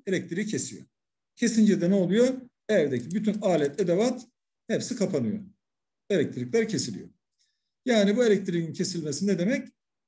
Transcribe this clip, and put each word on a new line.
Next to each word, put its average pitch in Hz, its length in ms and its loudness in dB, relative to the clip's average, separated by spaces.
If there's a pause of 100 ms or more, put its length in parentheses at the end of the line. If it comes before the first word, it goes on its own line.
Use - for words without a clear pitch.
elektriği 180 400 -4
kesiyor. - 400 -8 (500)
Kesince 208 440 4
de 170 100 2
ne 196 40 4
oluyor? 208 400 4 (340)
Evdeki 151 420 0
bütün 202 300 -2
alet, 160 400 0
edevat 202 460 0 (420)
hepsi 220 280 -4
kapanıyor. 135 440 -2 (680)
Elektrikler 147 580 0
kesiliyor. 123 400 -6 (760)
Yani 208 320 4
bu 247 80 4
elektriğin 175 480 0
kesilmesi 165 540 -4
ne 190 120 2
demek? 226 300 -2 (400)